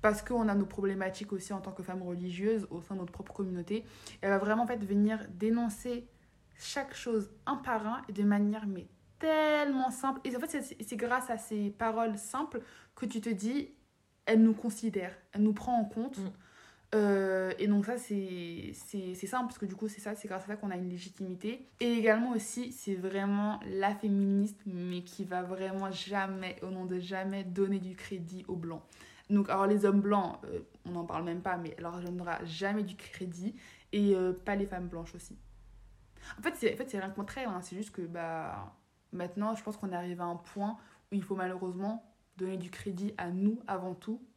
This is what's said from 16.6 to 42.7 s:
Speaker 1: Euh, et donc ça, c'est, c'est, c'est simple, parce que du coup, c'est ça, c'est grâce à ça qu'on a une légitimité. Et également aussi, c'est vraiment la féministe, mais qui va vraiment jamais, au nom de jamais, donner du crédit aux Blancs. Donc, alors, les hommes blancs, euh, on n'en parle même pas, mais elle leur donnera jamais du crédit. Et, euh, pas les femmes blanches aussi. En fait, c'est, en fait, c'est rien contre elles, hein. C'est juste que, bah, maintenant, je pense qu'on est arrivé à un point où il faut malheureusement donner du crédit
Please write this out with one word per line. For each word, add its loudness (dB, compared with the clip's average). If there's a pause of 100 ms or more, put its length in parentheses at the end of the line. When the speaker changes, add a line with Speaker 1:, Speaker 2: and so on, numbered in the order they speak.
Speaker 1:
Euh, 4
et 2
donc 6
ça, -2
c'est, -4
c'est, -6
c'est -6
simple, 0
parce -10
que -4
du -6
coup, -4
c'est -8
ça, -6
c'est -10
grâce -6
à -12
ça -6
qu'on -4
a -4
une -4
légitimité. -8 (120)
Et 4
également 6
aussi, -4
c'est -4
vraiment 0
la 0
féministe, 2
mais -4
qui -8
va -4
vraiment -4
jamais, -4
au -6
nom -4
de -2
jamais, -4
donner 2
du -6
crédit -8
aux -4
Blancs. -8 (480)
Donc, 6
alors, 4
les 6
hommes 8
blancs, 4
euh, -6 (260)
on -8
n'en -4
parle -4
même -4
pas, -2
mais -6
elle -10
leur -6
donnera -4
jamais 0
du -6
crédit. -6 (360)
Et, 6
euh, 2
pas -2
les 0
femmes -6
blanches -10
aussi. -14 (1040)
En -14
fait, 0
c'est, 4
en -6
fait, -6
c'est -2
rien -4
contre -6
elles, -2
hein. -2
C'est -10
juste -6
que, -8
bah, -6 (360)
maintenant, -2
je -10
pense -6
qu'on -6
est -4
arrivé -4
à -2
un -2
point -4 (340)
où -2
il 0
faut -4
malheureusement -4 (240)
donner -4
du -6
crédit -4